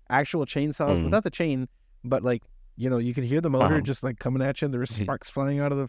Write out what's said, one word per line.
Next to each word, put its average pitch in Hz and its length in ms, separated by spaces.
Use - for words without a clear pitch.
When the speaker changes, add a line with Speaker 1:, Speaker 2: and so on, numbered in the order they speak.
Speaker 1:
actual 143 380
chainsaws, 147 520
Speaker 2:
Mm. 80 60
Speaker 1:
without 202 200
the 175 60
chain, 139 380
but, 127 180
like, 120 200
you 120 140
know, 123 80
you 120 160
could 127 100
hear 135 160
the 165 100
motor 131 160
Speaker 2:
Uh-huh. 147 40
Speaker 1:
just, 131 240
like, 127 160
coming 131 200
at 135 220
you, 151 40
and 139 80
there 123 60
was 127 100
Speaker 2:
Mm-hmm. 113 120
Speaker 1:
sparks 127 280
flying 139 280
out 143 140
of 139 60